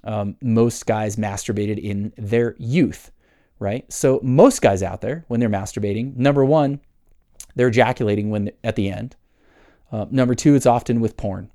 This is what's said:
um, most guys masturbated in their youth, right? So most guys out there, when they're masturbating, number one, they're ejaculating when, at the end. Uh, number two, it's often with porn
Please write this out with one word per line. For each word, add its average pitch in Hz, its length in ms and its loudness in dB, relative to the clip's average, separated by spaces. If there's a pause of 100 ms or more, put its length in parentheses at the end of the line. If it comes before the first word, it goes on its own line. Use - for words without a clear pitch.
um, 104 400 -6
most 117 420 2
guys 107 300 -2
masturbated 104 640 -4
in 101 380 -6
their 117 420 -2
youth, 117 540 -2 (480)
right? 110 320 -6
So 135 280 0
most 147 420 4
guys 98 200 2
out 90 180 -6
there, 156 280 -6
when 120 100 -2
they're 120 100 0
masturbating, 104 680 -4
number 139 280 2
one, 143 360 2 (760)
they're 127 140 2
ejaculating 107 640 2
when, 104 200 -4 (140)
at 113 100 -4
the 98 160 -2
end. 107 240 -10 (760)
Uh, 107 180 -6
number 127 240 2
two, 143 220 6
it's 131 100 2
often 117 340 2
with 113 160 -2
porn 95 380 -8